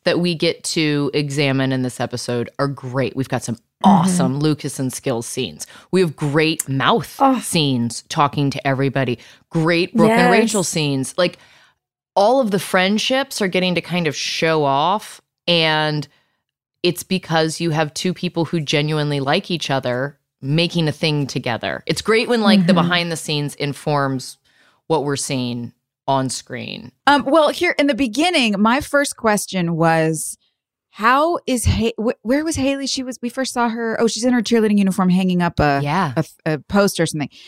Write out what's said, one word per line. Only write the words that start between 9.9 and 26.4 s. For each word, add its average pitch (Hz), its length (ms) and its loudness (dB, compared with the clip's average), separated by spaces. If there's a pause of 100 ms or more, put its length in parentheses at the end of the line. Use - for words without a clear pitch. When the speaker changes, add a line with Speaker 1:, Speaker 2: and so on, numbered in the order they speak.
Speaker 1:
Brooke 220 180 6
and 190 220 4
Speaker 2:
Yes. 226 60 6
Speaker 1:
Rachel 214 240 2
scenes. 143 540 -2
Like, 175 180 2 (800)
all 226 260 4
of 220 120 0
the 202 60 2
friendships 214 840 0
are 196 60 0
getting 180 260 0
to 170 80 0
kind 170 240 -2
of 143 100 -2
show 160 480 0
off. 151 560 0 (260)
And 156 640 2 (720)
it's 175 200 0
because 160 580 -2
you 170 120 -2
have 151 200 -2
two 180 220 -4
people 170 320 -4
who 170 140 -2
genuinely 147 600 0
like 147 300 0
each 170 200 -6
other 135 480 -4 (220)
making 165 480 0
a 147 40 -2
thing 147 340 -2
together. 113 580 -6
It's - 160 -4
great 226 300 0
when, 240 100 2
like, 208 260 4
the 180 60 4
Speaker 2:
Mm-hmm. 185 100 4
Speaker 1:
behind 170 300 0
the 160 40 -6
scenes 147 400 -4
informs 139 840 -4 (480)
what 151 180 0
we're 143 120 -2
seeing 123 580 -6 (340)
on 135 220 0
screen. - 640 -12 (140)